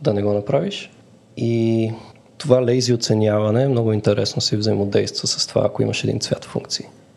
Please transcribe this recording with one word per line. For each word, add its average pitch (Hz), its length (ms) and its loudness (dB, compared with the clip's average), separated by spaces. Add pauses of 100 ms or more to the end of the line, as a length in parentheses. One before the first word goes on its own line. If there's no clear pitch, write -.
да 127 120 0
не 101 80 0
го 104 100 2
направиш. 147 580 -2 (460)
И 113 540 0 (480)
това 127 260 4
лейзи 123 300 2
оценяване 107 720 2
много 117 240 2
интересно 104 500 0
си - 140 -2
взаимодейства 104 720 0
с - 180 -4
това, - 180 0
ако 104 180 -2
имаш - 220 -2
един - 160 -2
цвят - 240 -6
функции. - 420 -8 (300)